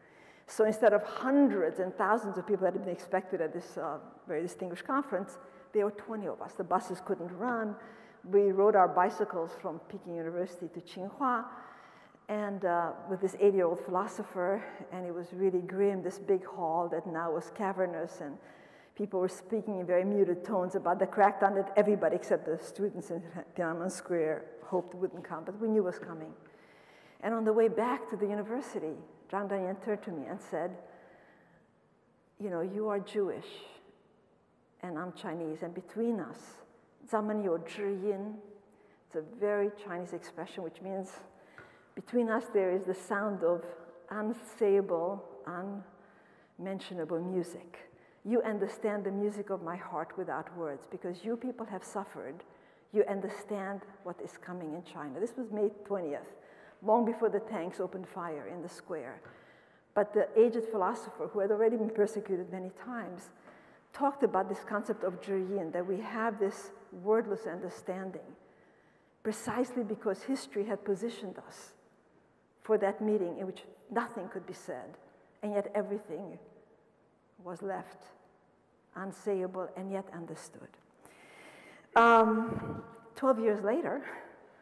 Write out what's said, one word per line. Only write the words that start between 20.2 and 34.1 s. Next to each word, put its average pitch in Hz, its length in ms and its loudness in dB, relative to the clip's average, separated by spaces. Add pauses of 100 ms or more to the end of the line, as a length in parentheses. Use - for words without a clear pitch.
tones 185 300 0
about 180 240 4
the 196 80 6
crackdown 202 480 6
that 196 240 2
everybody 196 380 6
except 175 320 2
the 160 100 0
students 196 540 -4
in 170 100 -4 (340)
Tiananmen 170 360 -2
Square 160 540 0 (180)
hoped 180 320 -2
wouldn't 180 280 -4
come, 165 200 -8
but 185 180 -8
we 226 60 2
knew 214 160 6
was 180 160 -2
coming. 160 340 -10 (880)
And 220 140 0
on 226 100 0
the 214 80 6
way 226 140 8
back 247 420 0
to 208 80 -4
the 196 80 2
university, 208 720 -4 (360)
Zhang 202 160 -2
Dainian 190 380 -2
turned 208 160 0
to 208 100 -8
me 151 140 -6
and 185 160 -8
said, 175 300 -4 (1700)
"You 202 100 -6
know, 170 120 -2
you 202 280 -2
are 202 100 2
Jewish, 196 460 -2 (1400)